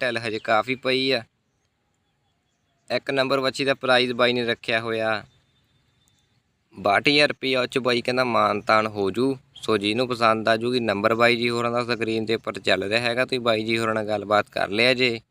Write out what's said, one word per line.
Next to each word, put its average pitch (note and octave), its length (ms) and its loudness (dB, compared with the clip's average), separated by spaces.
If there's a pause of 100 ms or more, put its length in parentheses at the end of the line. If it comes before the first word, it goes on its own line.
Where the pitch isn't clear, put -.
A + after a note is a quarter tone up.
ਢਿੱਲ A#2+ 160 -2
ਹਜੇ A2+ 220 -6
ਕਾਫੀ A2+ 360 0
ਪਈ C3 360 -2
ਆ। A#2 120 -2 (1700)
ਇੱਕ B2+ 220 -4
ਨੰਬਰ C3+ 280 0
ਵੱਛੀ C3 260 -2
ਦਾ C3+ 80 2
ਪ੍ਰਾਈਸ B2+ 380 2
ਬਾਈ B2 220 2
ਨੇ B2 120 -2
ਰੱਖਿਆ A#2 360 -2
ਹੋਇਆ A2 420 -2 (1500)
ਬਾਹਠ G2+ 320 0
ਹਜ਼ਾਰ D3 200 4
ਰੁਪਈਆ। C3 340 -2
ਉਹ B2 60 -2
'ਚ - 100 -6
ਬਾਈ A#2+ 240 0
ਕਹਿੰਦਾ B2+ 220 0
ਮਾਨ G#2+ 380 0
ਤਾਨ G#2+ 260 2
ਹੋ G2+ 240 -2
ਜੂ। C3 240 -2 (200)
ਸੋ A2 220 0
ਜਿਹਨੂੰ G#2+ 300 -2
ਪਸੰਦ A2 420 0
ਆ A2+ 80 4
ਜੂਗੀ, B2 220 -2
ਨੰਬਰ G#2+ 360 0
ਬਾਈ A#2+ 200 4
ਜੀ A#2+ 140 -2
ਹੋਰਾਂ A#2 220 -2
ਦਾ A#2+ 140 -2
ਸਕਰੀਨ A2+ 400 -2
ਦੇ A2+ 100 -2
ਉੱਪਰ G#2 240 -8
ਚੱਲ F#2+ 240 0
ਰਿਹਾ G#2 160 -2
ਹੈਗਾ, A#2+ 260 -2
ਤੁਸੀਂ B2+ 140 -4
ਬਾਈ A2+ 240 0
ਜੀ A2+ 140 -2
ਹੋਰਾਂ A2+ 160 0
ਨਾਲ A2 140 -4
ਗੱਲਬਾਤ G#2 420 0
ਕਰ F2+ 200 -4
ਲਿਆ A#2 240 2
ਜੇ। A#2+ 260 0 (120)